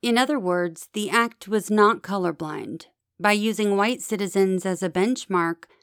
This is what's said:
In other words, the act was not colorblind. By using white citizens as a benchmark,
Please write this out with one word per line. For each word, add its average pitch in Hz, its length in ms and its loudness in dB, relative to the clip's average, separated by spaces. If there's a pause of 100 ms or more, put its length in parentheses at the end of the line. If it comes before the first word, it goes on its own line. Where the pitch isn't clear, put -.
In 240 180 2
other 262 200 0
words, 175 560 -4
the 208 160 -4
act 233 360 -2
was 202 240 -2
not 208 320 4
colorblind. 165 840 -6 (340)
By 208 120 2
using 208 440 2
white 226 260 0
citizens 190 640 0
as 185 160 -2
a 185 80 -2
benchmark, 180 760 -2 (160)